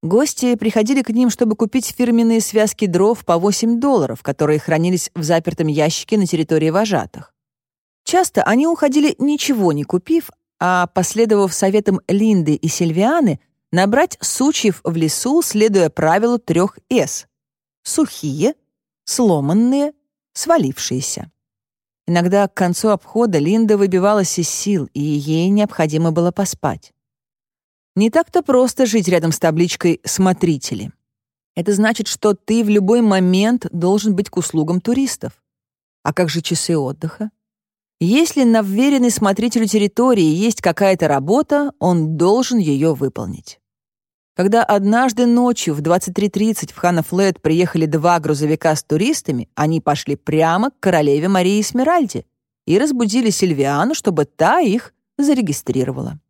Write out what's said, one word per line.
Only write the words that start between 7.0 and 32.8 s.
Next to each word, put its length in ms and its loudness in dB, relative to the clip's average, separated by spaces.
Часто 400 0
они 220 2
уходили, 520 0
ничего 560 0
не 100 -4
купив, 460 -2
а, 280 0
последовав 680 0
советам 560 0
Линды 460 2
и 140 -4
Сильвианы, 680 0
набрать 460 0
сучьев 640 -2
в 120 -4
лесу, 440 0
следуя 480 2
правилу 500 0
трёх 400 -2
«С». 360 -2
Сухие, 720 -2
сломанные, 880 0
свалившиеся. 960 -2
Иногда 420 2
к 60 -12
концу 340 -2
обхода 500 0
Линда 400 2
выбивалась 600 2
из 120 -2
сил, 420 -2
и 80 -8
ей 480 -2
необходимо 640 0
было 200 0
поспать. 600 -6
Не 140 2
так-то 320 0
просто 420 2
жить 240 0
рядом 240 2
с 60 -4
табличкой 680 0
«Смотрители». 880 -2
Это 160 -2
значит, 360 0
что 260 0
ты 300 0
в 40 -2
любой 320 4